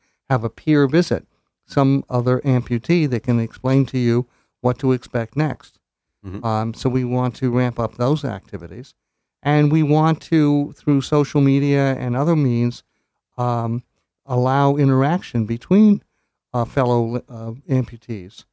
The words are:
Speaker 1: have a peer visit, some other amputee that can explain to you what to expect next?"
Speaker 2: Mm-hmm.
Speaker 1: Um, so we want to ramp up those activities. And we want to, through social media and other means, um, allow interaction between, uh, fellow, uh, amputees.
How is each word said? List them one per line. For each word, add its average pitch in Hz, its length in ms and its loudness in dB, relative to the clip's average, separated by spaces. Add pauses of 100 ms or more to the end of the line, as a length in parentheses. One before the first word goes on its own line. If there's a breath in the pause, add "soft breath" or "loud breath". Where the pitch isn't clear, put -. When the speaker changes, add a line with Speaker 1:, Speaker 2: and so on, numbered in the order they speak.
(300)
Speaker 1:
have 120 140 0
a 113 60 -4
peer 147 380 2
visit, 143 400 0 (380)
some 139 440 2
other 123 320 0
amputee 131 680 0
that 120 140 -4
can 120 160 0
explain 131 480 0
to 135 100 -6
you 120 300 0 (340)
what 123 180 0
to 131 140 0
expect 120 420 -6
next?" 147 440 -6 (460)
Speaker 2:
Mm-hmm. 101 200 -10
Speaker 1:
Um, 110 280 -2
so - 160 -4
we 127 140 0
want 123 340 -2
to 127 140 -2
ramp 123 280 -2
up 113 160 -4
those 139 280 -2
activities. 98 720 -12 (500)
And 147 280 2
we 160 120 2
want 156 400 2
to, 147 500 0
through 139 280 0
social 147 400 0
media 139 540 2
and 123 200 -4
other 156 200 0
means, 120 480 0 (540)
um, 120 460 -4 (420)
allow 135 500 2
interaction 135 720 0
between, 202 580 2 (500)
uh, 120 120 -2
fellow, 120 520 0 (100)
uh, 113 240 -12 (160)
amputees. 113 840 -6